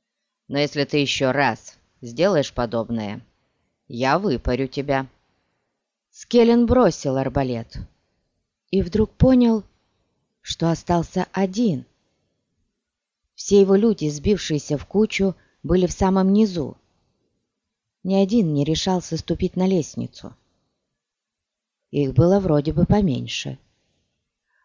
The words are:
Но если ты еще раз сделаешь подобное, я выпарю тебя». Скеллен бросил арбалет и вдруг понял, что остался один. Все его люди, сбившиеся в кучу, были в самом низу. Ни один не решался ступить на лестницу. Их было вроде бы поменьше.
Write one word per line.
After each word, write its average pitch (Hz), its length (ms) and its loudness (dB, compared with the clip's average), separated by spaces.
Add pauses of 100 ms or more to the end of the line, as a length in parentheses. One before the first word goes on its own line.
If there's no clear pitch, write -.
(480)
Но 139 100 -6
если 143 260 -2
ты 147 140 -2
еще 135 340 0
раз 127 440 -2 (240)
сделаешь 139 520 0
подобное, 113 680 -6 (680)
я 131 300 -2
выпарю 131 500 -4
тебя». 135 380 -4 (1120)
Скеллен 233 480 4
бросил 214 520 2
арбалет 127 600 -4 (920)
и 190 120 0
вдруг 208 280 -2
понял, 240 540 4 (800)
что - 280 -4
остался 170 640 -2
один. 185 540 -2 (1500)
Все - 260 2
его 196 140 6
люди, 202 340 2
сбившиеся 151 680 -2
в - 80 -16
кучу, 196 480 0 (300)
были 175 220 2
в 165 60 -2
самом 190 400 2
низу. 180 440 0 (1300)
Ни 190 100 -2
один 190 400 2
не 143 100 0
решался 160 520 -2
ступить 175 400 -4
на 185 100 0
лестницу. 151 680 -4 (1500)
Их 139 240 -2
было 175 240 4
вроде 156 340 0
бы 156 140 0
поменьше. 135 720 -2 (1080)